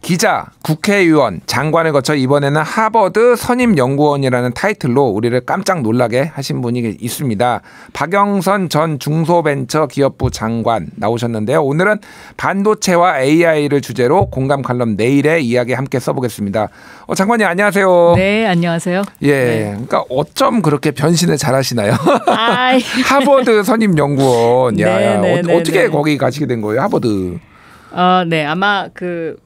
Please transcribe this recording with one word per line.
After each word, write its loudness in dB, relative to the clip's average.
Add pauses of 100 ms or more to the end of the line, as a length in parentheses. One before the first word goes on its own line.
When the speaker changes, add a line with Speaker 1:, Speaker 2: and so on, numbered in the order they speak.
Speaker 1:
기자, 0 (160)
국회의원, 2
장관을 -2
거쳐 0
이번에는 0
하버드 2
선임연구원이라는 0
타이틀로 0
우리를 0
깜짝 -2
놀라게 0
하신 -6
분이 -4
있습니다. -2 (320)
박영선 -2
전 -2
중소벤처기업부 -2
장관 -2 (100)
나오셨는데요. -2
오늘은 0 (400)
반도체와 0
에이아이를 2
주제로 0
공감 -2
칼럼 -2
내일의 2
이야기 0
함께 -4
써보겠습니다. -4 (360)
어, -4
장관님, 0
안녕하세요. 4
Speaker 2:
네, 0
안녕하세요. -2 (180)
Speaker 1:
예, 2
Speaker 2:
네. 0
Speaker 1:
그러니까 -4
어쩜 -2
그렇게 0
변신을 0
잘하시나요? -2 (200)
<laughs> 0
Speaker 2:
아이. 2
Speaker 1:
하버드 2
선임연구원. 2
야, 2
Speaker 2:
네, 2
Speaker 1:
야, 2
Speaker 2:
네, 2
Speaker 1:
어, -2
Speaker 2:
네, 0
Speaker 1:
어떻게 2
Speaker 2:
네. 2
Speaker 1:
거기 0
가시게 -2
된 -4
거예요, -2
하버드? -2 (540)
Speaker 2:
어, 2
네, -2
아마 -2
그 -8